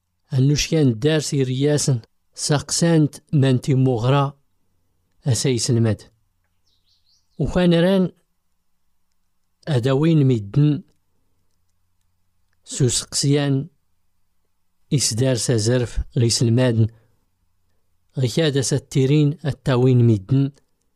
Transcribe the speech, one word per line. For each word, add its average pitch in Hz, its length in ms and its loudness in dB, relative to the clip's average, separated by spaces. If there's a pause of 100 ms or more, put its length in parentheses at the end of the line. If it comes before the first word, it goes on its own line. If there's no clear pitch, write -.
(320)
أنوش 139 360 0
كان 139 300 0
دار 151 220 0
سي 143 220 -4
رياسن 131 580 -2 (340)
ساقسانت 151 840 0 (160)
مانتي 135 420 0
مغرى 131 640 0 (880)
أساي 127 320 0
سلمات. 113 440 0 (1400)
وكان 175 360 0
ران 180 380 2 (1600)
أداوين 139 560 2
ميدن 131 580 0 (1800)
سوسقسيان 139 1040 -2 (1300)
إسدار 123 400 -2
سازرف 117 640 -2 (180)
غي 117 140 2
سلمادن. 117 560 2 (1300)
غي 127 100 0
كادا 143 320 0
ساتيرين 143 840 0
التاوين 127 600 2
ميدن 131 460 0 (440)